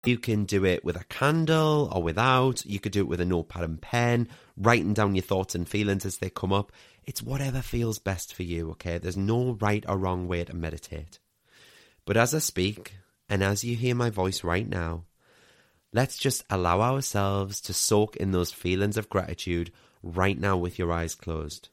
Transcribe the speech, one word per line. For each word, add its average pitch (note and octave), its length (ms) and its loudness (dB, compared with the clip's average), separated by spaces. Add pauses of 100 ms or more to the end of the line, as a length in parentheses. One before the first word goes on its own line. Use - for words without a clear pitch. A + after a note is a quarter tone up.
You A#2+ 120 2
can G#2+ 260 0
do F#2+ 220 2
it F2+ 180 2
with E2+ 120 -2
a F2 80 -10
candle D#3 840 2
or F2+ 120 0
without. B2 640 2
You G2+ 120 -4
could G2 140 -4
do G2+ 80 2
it F#2+ 80 2
with F2 140 0
a - 20 2
notepad F2 400 0
and D#2+ 160 -6
pen, A#2+ 480 2 (260)
writing G#2 380 4
down G2+ 220 4
your F#2 80 2
thoughts F#2+ 320 0
and F2 120 -2
feelings G2+ 380 0
as F#2+ 140 -6
they F#2+ 100 -4
come F#2 240 -2
up. G2+ 200 0 (320)
It's - 180 -10
whatever C3 400 -4
feels A#2 360 -2
best - 360 -6
for - 80 -8
you, E2 300 -4
okay? F2 260 -6
There's F2 180 -4
no A2+ 460 0
right G#2 260 2
or G2+ 80 0
wrong F2+ 320 -2
way E2+ 160 -2
to - 100 -12
meditate. D#2 680 -8 (840)
But G2+ 140 2
as B2 160 4
I D#3 60 0
speak, F#2+ 560 -2 (340)
and G2 120 2
as G2+ 220 0
you A#2+ 120 -2
hear B2 180 0
my A#2+ 160 2
voice F#2+ 340 -2
right F2+ 240 0
now, E2+ 360 -4 (880)
let's B2+ 280 0
just - 320 -2
allow F2+ 320 2
ourselves G2+ 800 0
to - 100 -8
soak G#2 440 4
in F#2+ 160 0
those F2 200 2
feelings G2+ 460 0
of G#2 100 -6
gratitude F2 640 -2 (300)
right F#2 360 2
now F#2+ 200 2
with F2 200 -4
your E2+ 140 0
eyes E2 220 -2
closed. D#2+ 580 -8